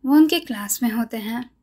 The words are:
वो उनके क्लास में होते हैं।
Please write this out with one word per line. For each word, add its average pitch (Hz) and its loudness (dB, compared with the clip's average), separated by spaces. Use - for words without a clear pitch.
वो 269 4
उनके 320 6
क्लास 208 -6
में 233 0
होते 226 -4
हैं। 226 -10